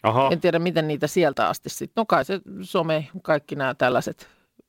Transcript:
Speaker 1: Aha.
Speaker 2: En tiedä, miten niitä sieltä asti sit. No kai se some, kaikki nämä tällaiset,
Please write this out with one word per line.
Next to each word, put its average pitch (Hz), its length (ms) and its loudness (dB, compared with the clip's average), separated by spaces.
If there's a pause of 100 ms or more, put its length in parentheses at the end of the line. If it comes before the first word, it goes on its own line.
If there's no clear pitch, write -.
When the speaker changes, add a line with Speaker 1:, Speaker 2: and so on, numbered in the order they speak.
Speaker 1:
Aha. 123 280 4
Speaker 2:
En 170 100 0
tiedä, 170 180 2
miten 165 280 0
niitä 151 200 -2
sieltä 143 400 2
asti - 220 -4
sit. - 260 -10
No 220 100 -2
kai 165 200 2
se 190 160 -6 (200)
some, 160 460 -2 (140)
kaikki 151 340 -2
nämä 131 180 -2
tällaiset, 127 540 0 (420)